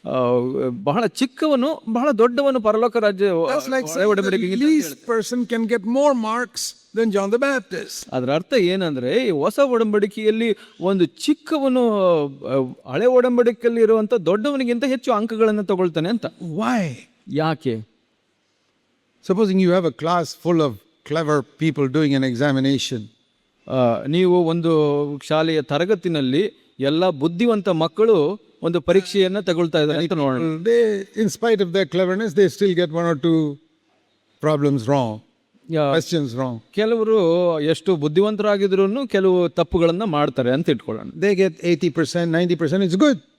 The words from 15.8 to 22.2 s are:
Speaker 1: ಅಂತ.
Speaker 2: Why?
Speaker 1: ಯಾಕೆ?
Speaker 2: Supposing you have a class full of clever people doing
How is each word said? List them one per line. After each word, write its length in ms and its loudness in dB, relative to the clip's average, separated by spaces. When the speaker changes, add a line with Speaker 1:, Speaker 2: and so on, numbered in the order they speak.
Speaker 1:
ಅಂತ. 180 -4
Speaker 2:
Why? 360 -2
Speaker 1:
ಯಾಕೆ? 600 -4
Speaker 2:
Supposing 340 2
you 80 4
have 140 2
a 80 -2
class 320 -2
full 140 2
of 120 0
clever 340 0
people 300 0
doing 280 2